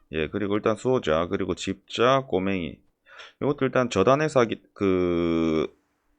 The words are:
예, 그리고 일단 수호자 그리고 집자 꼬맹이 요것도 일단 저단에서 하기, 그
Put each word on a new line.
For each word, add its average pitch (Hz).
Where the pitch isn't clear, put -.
예, 78
그리고 101
일단 107
수호자 87
그리고 92
집자 120
꼬맹이 92
요것도 135
일단 127
저단에서 135
하기, 110
그 85